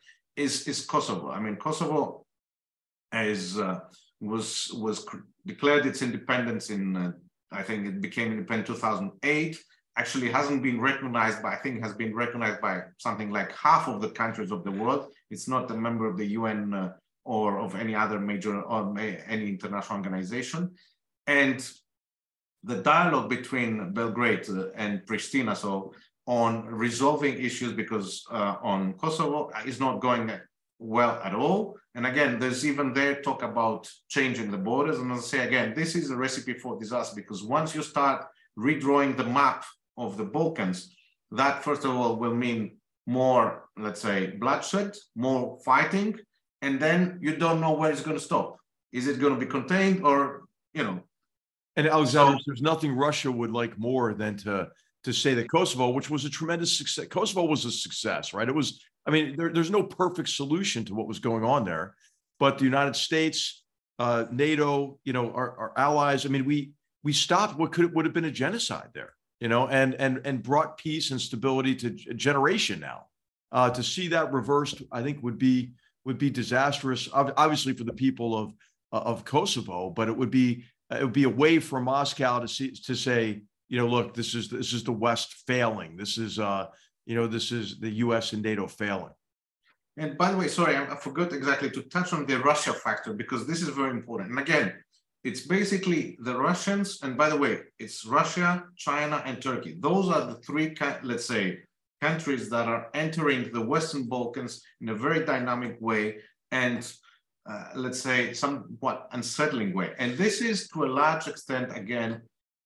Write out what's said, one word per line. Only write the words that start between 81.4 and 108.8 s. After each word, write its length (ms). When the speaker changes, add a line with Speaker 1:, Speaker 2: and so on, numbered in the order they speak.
Speaker 2:
for 200
Moscow 600
to 80
see, 240
to 240
say, 480
you 60
know, 80
"Look, 300
this 180
is, 160
this 240
is 100
the 80
West 440
failing. 500
This 220
is, 220
uh, 260
you 80
know, 140
this 240
is 280
the 120
U 240
S 180
and 80
nato 240
failing." 480
Speaker 1:
And 200
by 140
the 60
way, 100
sorry, 280
I, 160
I 40
forgot 380
exactly 360
to 140
touch 280
on 140
the 140
Russia 340
factor, 400
because 320
this 160
is 80
very 220
important. 400
And 80
again, 340
it's 180
basically 800
the 140
Russians, 680
and 120
by 140
the 80
way, 220
it's 280
Russia, 580
China, 520
and 120
Turkey. 400
Those 300
are 160
the 160
three, 320
ca-, 300
let's 220
say, 340
countries 480
that 180
are 280
entering 560
the 100
Western 460
Balkans 560
in 80
a 60
very 300
dynamic 540
way 380
and, 400
uh, 180
let's 240
say, 340
somewhat 800